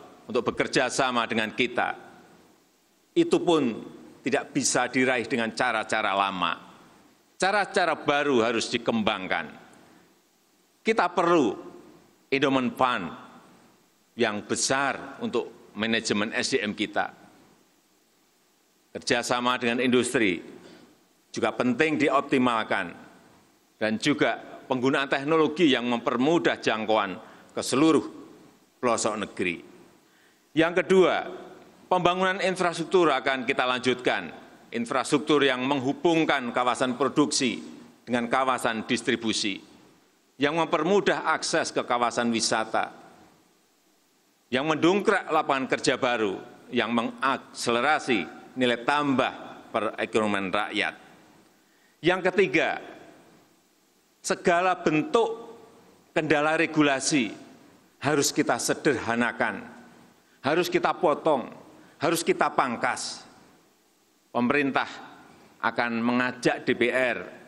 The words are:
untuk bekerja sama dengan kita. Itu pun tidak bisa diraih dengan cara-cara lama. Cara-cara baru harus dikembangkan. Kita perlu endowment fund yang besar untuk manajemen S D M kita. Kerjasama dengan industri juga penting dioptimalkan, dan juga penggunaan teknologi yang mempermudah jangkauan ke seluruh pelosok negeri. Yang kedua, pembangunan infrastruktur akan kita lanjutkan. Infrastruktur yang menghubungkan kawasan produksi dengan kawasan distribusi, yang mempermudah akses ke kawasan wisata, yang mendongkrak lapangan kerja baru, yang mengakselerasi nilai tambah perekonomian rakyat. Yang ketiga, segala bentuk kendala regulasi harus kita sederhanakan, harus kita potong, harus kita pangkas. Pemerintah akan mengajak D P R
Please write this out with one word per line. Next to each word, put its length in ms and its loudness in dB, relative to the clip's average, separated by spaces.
untuk 240 0
bekerja 340 0
sama 400 0
dengan 240 -2
kita. 560 -2
Itu 320 2
pun 320 2
tidak 320 -4
bisa 320 0
diraih 400 0
dengan 240 -2
cara-cara 640 -2
lama. 400 0
Cara-cara 560 0
baru 480 2
harus 320 0
dikembangkan. 800 -2
Kita 320 2
perlu 400 4
endowment 400 2
fund 400 0
yang 320 0
besar 720 -2
untuk 560 -6
manajemen 560 0
S 240 -2
D 80 0
M 80 -4
kita. 400 -4
Kerjasama 640 -2
dengan 240 0
industri 560 2
juga 160 0
penting 480 -2
dioptimalkan, 960 -2
dan 240 -2
juga 400 0
penggunaan 400 0
teknologi 560 2
yang 160 2
mempermudah 800 0
jangkauan 560 0
ke 80 -6
seluruh 480 2
pelosok 360 0
negeri. 320 -4
Yang 280 2
kedua, 320 6
pembangunan 560 2
infrastruktur 720 2
akan 320 0
kita 160 0
lanjutkan. 640 0
Infrastruktur 640 0
yang 240 2
menghubungkan 880 0
kawasan 480 0
produksi 640 0
dengan 240 -2
kawasan 560 0
distribusi, 800 -2
yang 240 0
mempermudah 720 2
akses 400 0
ke 160 -2
kawasan 400 2
wisata, 640 0
yang 160 0
mendongkrak 640 2
lapangan 400 0
kerja 240 0
baru, 480 0
yang 160 0
mengakselerasi 1600 -2
nilai 320 0
tambah 480 0
perekonomian 800 -2
rakyat. 440 -2
Yang 180 2
ketiga, 520 2
segala 560 2
bentuk 800 0
kendala 440 2
regulasi 720 2
harus 320 2
kita 280 0
sederhanakan, 1040 0
harus 240 0
kita 300 0
potong, 500 0
harus 240 -2
kita 260 2
pangkas. 720 -4
Pemerintah 560 0
akan 400 -2
mengajak 640 -2
D 80 0
P 180 0
R 560 -2